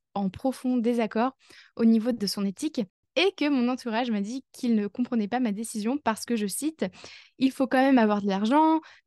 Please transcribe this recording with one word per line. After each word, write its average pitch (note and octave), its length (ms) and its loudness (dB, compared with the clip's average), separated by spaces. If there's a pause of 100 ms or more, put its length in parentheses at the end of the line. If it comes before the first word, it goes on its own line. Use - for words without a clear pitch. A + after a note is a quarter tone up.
(160)
en G3 140 -2
profond B3+ 480 -2
désaccord A#3 560 0 (420)
au A#3 100 2
niveau A3+ 260 4
de G#3+ 160 -4
son G3+ 160 -4
éthique B3 380 -4 (340)
et F#4 220 2
que D4 100 0
mon B3 220 2
entourage A#3+ 420 -2
m'a G#3 80 0
dit A#3 320 -6
qu'il A#3 240 0
ne G#3 120 0
comprenait A3+ 420 -2
pas B3 100 -2
ma A3+ 140 0
décision A3 440 -4
parce A3 280 -4
que, A#3 100 -2
je G#3 120 -2
cite, « C#4 380 -6 (540)
Il C4 120 2
faut C4 160 -2
quand C4 140 2
même C4+ 160 6
avoir G#3 240 4
de G3+ 60 -4
l'argent, D4 540 2 (260)